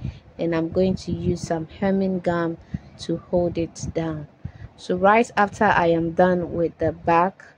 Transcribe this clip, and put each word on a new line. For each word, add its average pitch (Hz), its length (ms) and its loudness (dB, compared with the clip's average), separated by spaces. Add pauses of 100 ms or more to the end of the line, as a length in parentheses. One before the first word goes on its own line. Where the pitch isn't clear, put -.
(380)
and 170 160 -2
I'm 165 140 -2
going 185 280 2
to - 160 -8
use 170 280 -2
some 160 260 -4
hemming 190 540 0
gum 170 380 -2 (420)
to 165 160 -4
hold 175 420 -2
it - 360 -6
down. 156 340 -6 (480)
So - 180 -4
right 208 420 4
after 208 280 2
I 175 220 4
am 165 260 2
done 180 400 2
with 165 260 -2
the 160 140 0
back, 170 500 0 (160)